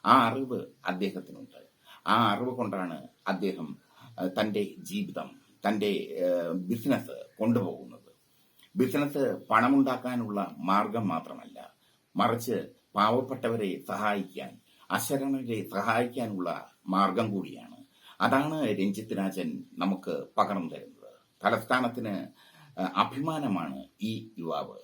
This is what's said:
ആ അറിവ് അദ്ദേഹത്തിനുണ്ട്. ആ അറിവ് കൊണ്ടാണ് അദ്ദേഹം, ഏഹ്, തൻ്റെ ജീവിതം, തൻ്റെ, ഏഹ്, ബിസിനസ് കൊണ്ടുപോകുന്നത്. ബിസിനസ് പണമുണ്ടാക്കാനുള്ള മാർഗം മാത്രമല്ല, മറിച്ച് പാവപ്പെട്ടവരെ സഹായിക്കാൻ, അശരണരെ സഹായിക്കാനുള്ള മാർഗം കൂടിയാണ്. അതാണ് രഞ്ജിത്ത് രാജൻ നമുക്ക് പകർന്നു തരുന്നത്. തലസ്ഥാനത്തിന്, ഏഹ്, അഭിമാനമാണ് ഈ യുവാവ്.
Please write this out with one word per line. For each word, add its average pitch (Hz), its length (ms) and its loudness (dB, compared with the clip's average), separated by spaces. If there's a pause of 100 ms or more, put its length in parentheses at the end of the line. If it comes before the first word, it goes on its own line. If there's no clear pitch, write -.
ആ 113 100 8 (120)
അറിവ് 123 400 -2 (240)
അദ്ദേഹത്തിനുണ്ട്. - 680 -6 (520)
ആ 110 40 6 (160)
അറിവ് 123 260 -2
കൊണ്ടാണ് 95 400 -4 (340)
അദ്ദേഹം, 90 360 -2 (520)
ഏഹ്, 92 180 0
തൻ്റെ 104 360 0 (160)
ജീവിതം, 92 380 -6 (360)
തൻ്റെ, 104 280 2 (320)
ഏഹ്, 87 280 2 (160)
ബിസിനസ് 117 480 -2 (240)
കൊണ്ടുപോകുന്നത്. 101 720 -2 (680)
ബിസിനസ് 143 480 2 (260)
പണമുണ്ടാക്കാനുള്ള 120 1040 2 (160)
മാർഗം 104 380 2
മാത്രമല്ല, 80 500 -6 (580)
മറിച്ച് 113 420 2 (380)
പാവപ്പെട്ടവരെ 113 760 2 (180)
സഹായിക്കാൻ, 98 640 -2 (400)
അശരണരെ 131 840 -2
സഹായിക്കാനുള്ള 110 720 0 (400)
മാർഗം 98 460 4
കൂടിയാണ്. - 440 -8 (420)
അതാണ് 139 360 4 (220)
രഞ്ജിത്ത് 98 400 -2
രാജൻ 95 460 -2 (180)
നമുക്ക് 92 320 0 (240)
പകർന്നു 95 360 0
തരുന്നത്. - 360 -18 (340)
തലസ്ഥാനത്തിന്, 117 680 2 (680)
ഏഹ്, 92 120 -2 (100)
അഭിമാനമാണ് 113 840 -2 (260)
ഈ 110 280 -8
യുവാവ്. 73 460 -6